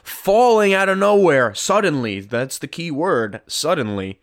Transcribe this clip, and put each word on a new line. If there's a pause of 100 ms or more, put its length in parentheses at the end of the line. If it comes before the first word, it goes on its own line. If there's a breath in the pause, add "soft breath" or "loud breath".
falling
out
of
nowhere
suddenly.
That's
the
key
word,
suddenly.